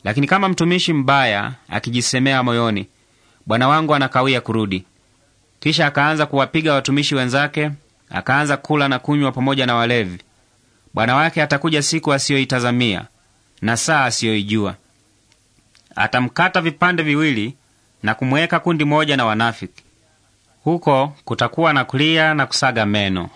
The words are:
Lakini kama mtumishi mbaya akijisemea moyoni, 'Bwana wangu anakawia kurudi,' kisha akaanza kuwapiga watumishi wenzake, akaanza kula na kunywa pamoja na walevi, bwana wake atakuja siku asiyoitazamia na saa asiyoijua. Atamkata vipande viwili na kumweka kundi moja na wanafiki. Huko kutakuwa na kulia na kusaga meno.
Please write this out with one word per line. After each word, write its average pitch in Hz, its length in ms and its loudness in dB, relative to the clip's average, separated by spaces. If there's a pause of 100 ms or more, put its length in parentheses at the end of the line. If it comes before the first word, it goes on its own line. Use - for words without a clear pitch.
Lakini 123 240 0
kama 190 220 2
mtumishi 175 440 0
mbaya 131 580 2 (180)
akijisemea 123 720 0
moyoni, 117 440 0 (580)
'Bwana 123 220 2
wangu 151 280 2
anakawia 131 460 2
kurudi,' 104 420 -2 (760)
kisha 151 280 0
akaanza 147 380 2
kuwapiga 143 480 0
watumishi 139 420 0
wenzake, 143 560 0 (380)
akaanza 139 480 0
kula 143 300 0
na 127 120 -2
kunywa 147 320 0
pamoja 131 340 -2
na 120 100 0
walevi, 117 440 0 (720)
bwana 117 220 0
wake 160 280 0
atakuja 147 380 0
siku 147 320 -2
asiyoitazamia 123 920 0 (560)
na 113 160 0
saa 147 280 0
asiyoijua. 104 680 -2 (1200)
Atamkata 127 680 0
vipande 170 420 0
viwili 143 520 -2 (480)
na 107 120 0
kumweka 156 440 0
kundi 160 260 0
moja 147 320 2
na 120 80 0
wanafiki. 110 580 -2 (800)
Huko 147 500 0 (120)
kutakuwa 147 480 0
na 131 120 2
kulia 156 480 2
na 143 120 0
kusaga 117 400 0
meno. 98 500 0